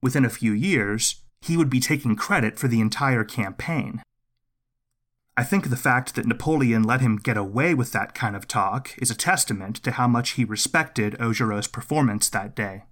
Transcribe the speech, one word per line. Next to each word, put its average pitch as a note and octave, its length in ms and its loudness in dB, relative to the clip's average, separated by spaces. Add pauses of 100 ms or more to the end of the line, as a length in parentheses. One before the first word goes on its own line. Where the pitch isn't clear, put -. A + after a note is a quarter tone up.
Within C3 220 4
a A#2+ 60 4
few A2 240 0
years, A2+ 640 0 (240)
he E3 160 0
would D#3 120 4
be B2+ 120 4
taking B2+ 340 0
credit A#2+ 420 0
for C3+ 120 0
the A#2 100 4
entire A2+ 460 2
campaign. G#2+ 760 -6 (1300)
I A#2+ 80 0
think F#3+ 260 0
the B2 60 0
fact B2+ 400 0
that B2 100 -2
Napoleon A#2 580 2
let B2 180 2
him A2 160 2
get A2+ 180 -2
away G#2+ 380 0
with B2 180 0
that G2+ 240 -4
kind G#2 220 -4
of G2 100 -14
talk G#2 500 -4
is - 140 -2
a A2 40 -4
testament G#2 680 -2
to B2+ 80 -2
how B2 160 2
much A#2+ 240 2
he B2 140 0
respected G#2+ 720 -2
Augereau's A2 480 0
performance B2 640 0
that G2+ 260 -4
day. G2+ 360 -6